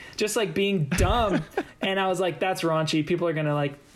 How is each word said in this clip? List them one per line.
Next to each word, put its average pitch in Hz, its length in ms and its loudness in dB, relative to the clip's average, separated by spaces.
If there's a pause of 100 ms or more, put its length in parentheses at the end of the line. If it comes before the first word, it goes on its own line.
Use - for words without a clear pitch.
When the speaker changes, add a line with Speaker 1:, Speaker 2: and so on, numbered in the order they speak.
(160)
Speaker 1:
just, 208 200 -2
like, 190 180 0
being 196 300 2
dumb. 185 640 2
Speaker 2:
<laughs> - 60 -20 (280)
Speaker 1:
And 196 180 0
I 190 80 2
was 180 100 0
like, 180 220 -2
"That's 190 220 -2
raunchy. 156 440 0
People 170 220 0
are 165 60 0
gonna, 151 200 0
like, 143 200 -2 (200)